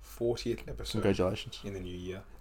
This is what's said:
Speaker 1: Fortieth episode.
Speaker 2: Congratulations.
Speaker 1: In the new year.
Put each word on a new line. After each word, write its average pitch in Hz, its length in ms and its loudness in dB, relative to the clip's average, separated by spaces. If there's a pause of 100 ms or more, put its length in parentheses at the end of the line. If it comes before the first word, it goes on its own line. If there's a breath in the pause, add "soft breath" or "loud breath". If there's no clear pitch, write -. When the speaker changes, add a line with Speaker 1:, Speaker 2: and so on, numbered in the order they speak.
Speaker 1:
Fortieth 117 680 0
episode. - 260 -4
Speaker 2:
Congratulations. 98 680 4
Speaker 1:
In 101 100 -4
the 95 60 -4
new 90 160 -4
year. 92 260 -6 (200 soft breath)